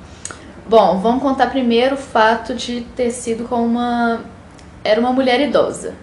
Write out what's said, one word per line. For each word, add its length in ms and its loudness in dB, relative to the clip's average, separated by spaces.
Bom, 340 4
vamos 220 0
contar 260 0
primeiro 480 2
o 20 -4
fato 560 0
de 260 -8
ter 140 -2
sido 340 -6
com 200 -2
uma, 580 0
era 160 2
uma 140 2
mulher 280 2
idosa. 640 0